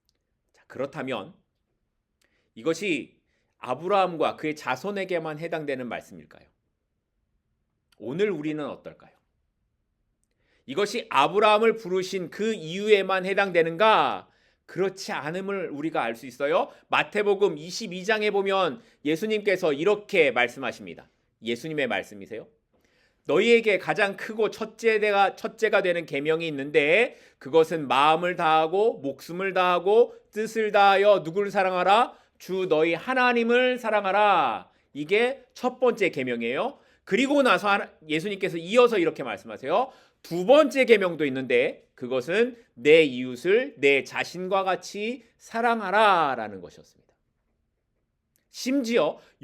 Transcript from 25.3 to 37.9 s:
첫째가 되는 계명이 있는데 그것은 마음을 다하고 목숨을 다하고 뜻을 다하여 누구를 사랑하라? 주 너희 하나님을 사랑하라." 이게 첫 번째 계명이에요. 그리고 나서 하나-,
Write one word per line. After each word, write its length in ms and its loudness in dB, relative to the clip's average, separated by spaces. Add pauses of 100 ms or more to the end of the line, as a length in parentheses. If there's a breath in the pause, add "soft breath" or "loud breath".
첫째가 440 0
되는 240 0
계명이 440 -2
있는데 680 2 (220 loud breath)
그것은 500 2
마음을 480 4
다하고 600 2
목숨을 560 -6
다하고 600 2 (180 loud breath)
뜻을 380 -4
다하여 540 6
누구를 260 -4
사랑하라? 640 2 (240 loud breath)
주 300 -6
너희 240 2
하나님을 840 0
사랑하라." 920 0 (220 soft breath)
이게 520 -2 (100)
첫 260 -6
번째 300 2
계명이에요. 680 -4 (260 soft breath)
그리고 360 0
나서 300 2
하나-, 200 -2 (160)